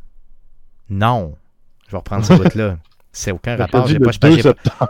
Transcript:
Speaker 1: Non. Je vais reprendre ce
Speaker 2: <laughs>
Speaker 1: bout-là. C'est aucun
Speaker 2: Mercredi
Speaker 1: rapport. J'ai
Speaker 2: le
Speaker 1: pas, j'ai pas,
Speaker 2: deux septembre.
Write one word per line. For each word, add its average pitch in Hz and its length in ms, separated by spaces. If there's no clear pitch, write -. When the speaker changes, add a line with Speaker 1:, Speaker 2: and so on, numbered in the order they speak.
Speaker 1:
Non. 101 460
Je - 20
vais 92 80
reprendre 101 260
ce 123 100
Speaker 2:
<laughs> 156 60
Speaker 1:
bout-là. 95 380
C'est - 140
aucun 113 260
Speaker 2:
Mercredi - 200
Speaker 1:
rapport. 127 120
J'ai 156 60
Speaker 2:
le 139 100
Speaker 1:
pas, 117 60
j'ai - 80
pas, 143 120
Speaker 2:
deux 151 120
septembre. - 460